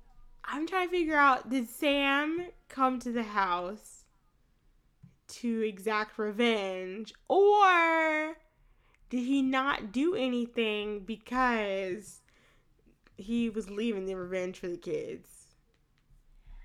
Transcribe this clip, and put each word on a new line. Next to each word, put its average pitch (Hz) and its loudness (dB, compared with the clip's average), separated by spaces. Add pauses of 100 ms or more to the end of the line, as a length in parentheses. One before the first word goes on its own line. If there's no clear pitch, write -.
(440)
I'm 302 -6
trying 370 -2
to - -10
figure 320 0
out, 277 4
did 247 -2
Sam 285 0 (240)
come 262 0
to 240 -6
the 233 -2
house 196 -4 (1200)
to 226 -4
exact 214 -4
revenge, 208 -2 (140)
or 330 6 (720)
did 247 -2
he 277 2
not 262 0
do 285 0
anything 226 -2
because 214 -4 (1000)
he 233 -2
was 202 -8
leaving 202 -4
the 190 -6
revenge 185 -6
for 185 -8
the 175 -6
kids. - -8 (1400)